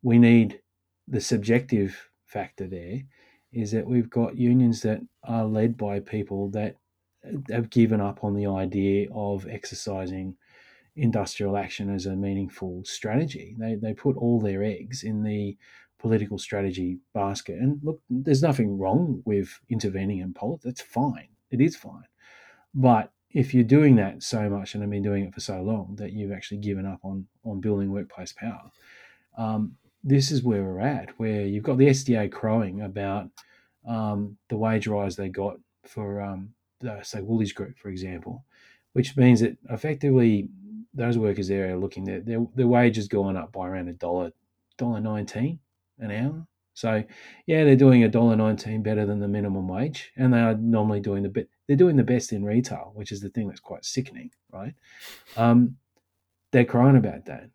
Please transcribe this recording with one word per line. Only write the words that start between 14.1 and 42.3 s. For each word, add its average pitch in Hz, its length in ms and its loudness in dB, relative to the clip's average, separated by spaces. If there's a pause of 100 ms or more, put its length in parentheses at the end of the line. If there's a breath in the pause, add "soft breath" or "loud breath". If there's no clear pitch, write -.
all 117 220 2
their 101 240 -2
eggs 107 380 -6
in 107 220 -4
the 104 340 -4 (400 soft breath)
political 104 400 0
strategy 92 640 -4 (160)
basket. 98 440 -4
And 143 240 0
look, 156 160 -6 (100)
there's 135 340 2
nothing 113 340 2
wrong 107 480 0
with 101 420 -2
intervening 98 520 -4
in 92 140 -8
politics. 131 300 -8
That's 123 180 -10
fine. - 480 -6 (200)
It 120 100 -4
is 165 160 4
fine. - 300 -20 (680 soft breath)
But 123 360 4 (200)
if 135 240 0
you're 123 80 6
doing 135 320 8
that 98 260 0
so 104 260 -4
much 101 280 -6
and 104 80 -6
have 104 80 -4
been 101 100 -4
doing 101 240 -2
it 92 80 -12
for - 60 -14
so 98 220 -8
long 98 360 -4
that 101 160 -12
you've 101 180 -6
actually 101 280 -10
given 101 260 -4
up 95 180 -10
on, 95 220 -10 (180)
on 101 160 -8
building 101 320 -2
workplace 95 400 -10
power, - 380 -14 (680 soft breath)
um, 110 400 -4 (260)
this 139 300 2
is 135 100 0
where 110 220 0
we're 92 160 -6
at, 120 300 -4 (100)
where 107 260 -4
you've 104 180 -4
got 131 140 -2
the 135 120 8
S 135 160 2
D 120 100 4
A 104 140 0
crowing 107 500 -2
about, 98 500 -6 (560 soft breath)
um, 104 520 -4 (100)
the 117 80 -4
wage 110 320 0
rise 101 300 -2
they 98 100 -6
got 98 300 -6 (280)
for, 101 360 -8
um, 98 320 -10 (260)
the, 107 240 -12
say, - 160 -12
Woolies 107 320 -2
Group, - 260 -12
for 101 120 -16
example, 92 560 -12 (480 soft breath)
which 131 240 0
means 123 240 8
that - 160 0 (120)
effectively 127 800 2 (460)
those 120 240 0
workers 101 320 -2
there 95 240 -2
are 90 40 -4
looking 95 300 -8
at 98 180 -8
their, 113 300 -4